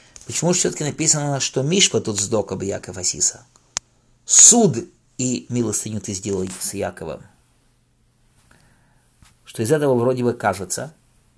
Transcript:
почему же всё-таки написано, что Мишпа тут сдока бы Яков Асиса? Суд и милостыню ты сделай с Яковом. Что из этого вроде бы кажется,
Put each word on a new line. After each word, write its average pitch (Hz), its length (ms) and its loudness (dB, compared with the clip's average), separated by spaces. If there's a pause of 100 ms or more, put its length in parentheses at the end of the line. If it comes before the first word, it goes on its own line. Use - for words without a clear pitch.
(280)
почему 160 260 -2
же 180 60 0
всё-таки - 240 -2
написано, 147 560 0
что - 240 -2
Мишпа 156 360 2
тут 101 200 -4
сдока 101 360 -2
бы 95 100 -6
Яков 95 320 -8
Асиса? - 460 -4 (800)
Суд 208 540 8 (400)
и 127 320 -2
милостыню 110 500 -2
ты 101 140 -8
сделай 95 360 -4 (100)
с - 160 -6
Яковом. 87 480 -8 (2250)
Что - 200 -8
из 110 100 0
этого 147 220 2
вроде 123 280 2
бы 120 100 2
кажется, 104 600 -4 (440)